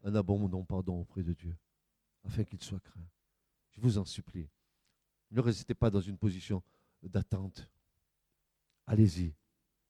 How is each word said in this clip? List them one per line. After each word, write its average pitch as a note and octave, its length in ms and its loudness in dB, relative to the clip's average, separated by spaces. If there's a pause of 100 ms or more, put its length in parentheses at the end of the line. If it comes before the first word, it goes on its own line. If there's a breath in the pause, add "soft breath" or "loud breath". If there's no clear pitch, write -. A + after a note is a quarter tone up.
un G2+ 120 0
abondant G2 480 2
pardon F2+ 380 -2
auprès F#2 220 -6
de E2+ 100 0
Dieu, E2 220 -10 (680)
afin G2+ 200 -2
qu'il - 180 -14
soit F#2+ 180 -8
craint. - 280 -20 (640)
Je G2+ 100 -20
vous A2+ 160 4
en F#2+ 80 0
supplie, - 440 -10 (840)
ne A#2 100 2
restez A#2 340 0
pas A2+ 140 4
dans G2 120 2
une F#2+ 160 -6
position F#2 460 -2 (400)
d'attente. F#2 680 -4 (1160)
Allez-y. F2 480 6 (540)